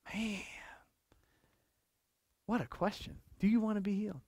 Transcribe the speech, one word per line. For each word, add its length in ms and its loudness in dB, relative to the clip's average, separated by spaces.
Man, 280 -2
what 140 2
a 60 -2
question. 520 -4
Do 80 6
you 120 8
want 160 2
to 60 0
be 140 0
healed? 320 -4